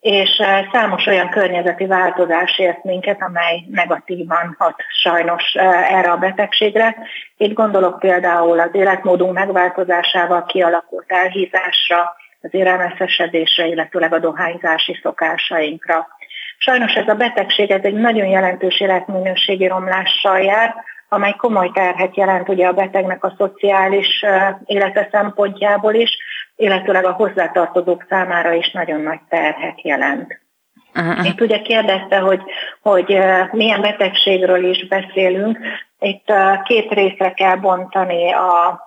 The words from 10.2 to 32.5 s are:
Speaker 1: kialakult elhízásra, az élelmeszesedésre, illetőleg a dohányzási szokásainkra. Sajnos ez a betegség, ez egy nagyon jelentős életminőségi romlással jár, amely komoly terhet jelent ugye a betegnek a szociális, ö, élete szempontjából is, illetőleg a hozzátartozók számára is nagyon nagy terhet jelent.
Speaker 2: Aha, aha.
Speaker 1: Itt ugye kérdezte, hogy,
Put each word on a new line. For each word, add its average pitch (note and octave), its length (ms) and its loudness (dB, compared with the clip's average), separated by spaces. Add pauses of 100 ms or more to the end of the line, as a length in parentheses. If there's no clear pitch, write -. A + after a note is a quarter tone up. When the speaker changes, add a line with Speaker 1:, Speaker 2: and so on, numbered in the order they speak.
Speaker 1:
kialakult F3 680 -2
elhízásra, F#3 1040 0 (240)
az F3 140 -16
élelmeszesedésre, F3 1120 0
illetőleg E3 460 -2
a E3 60 2
dohányzási E3+ 840 -2
szokásainkra. D#3+ 1040 -4 (520)
Sajnos B3 360 0
ez G#3+ 140 -2
a G#3+ 60 4
betegség, G#3+ 560 0
ez F#3+ 120 2
egy G3+ 120 0
nagyon A3 320 2
jelentős F#3 540 0
életminőségi F#3+ 840 0
romlással F#3 720 0
jár, G#3 360 2 (340)
amely G3+ 280 0
komoly G3 380 0
terhet F#3 420 0
jelent F#3+ 320 0
ugye F#3 180 2
a F3+ 60 2
betegnek F#3+ 520 -2
a F#3+ 140 -4
szociális, G3 840 0
ö, G3+ 140 2 (280)
élete G3+ 480 0
szempontjából G#3 840 0
is, A3+ 220 2 (400)
illetőleg F#3+ 480 0
a F#3 80 2
hozzátartozók F3+ 960 0
számára F3 440 0
is E3+ 180 0
nagyon E3 300 -6
nagy D#3 180 -6 (100)
terhet D#3 540 -4
jelent. C#3+ 580 -4 (540)
Speaker 2:
Aha, E3+ 160 -2
aha. F3 140 -2
Speaker 1:
Itt F#3+ 160 -2
ugye A3 180 2
kérdezte, G3 600 0
hogy, F#3+ 220 2 (420)